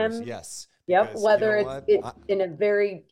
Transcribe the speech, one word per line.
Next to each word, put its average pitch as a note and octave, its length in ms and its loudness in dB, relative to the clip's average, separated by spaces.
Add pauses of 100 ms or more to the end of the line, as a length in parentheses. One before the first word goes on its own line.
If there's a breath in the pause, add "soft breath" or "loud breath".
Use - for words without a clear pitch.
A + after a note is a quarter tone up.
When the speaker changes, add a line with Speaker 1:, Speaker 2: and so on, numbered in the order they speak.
Speaker 1:
supporters. A3+ 160 -4
Speaker 2:
them. A#3 80 -10
Speaker 1:
Yes. - 400 -12 (200)
Speaker 2:
Yep, F3+ 200 4
Speaker 1:
Because, G#3+ 140 -6
you G3+ 40 0
Speaker 2:
whether G#3+ 260 4
Speaker 1:
know G#3 80 2
Speaker 2:
it's, G#3 80 0
Speaker 1:
what? C3+ 200 -10
Speaker 2:
it's D#3+ 200 2
Speaker 1:
I B2+ 40 -10 (180)
Speaker 2:
in G3 120 0
a F#3 60 0
very G3+ 640 0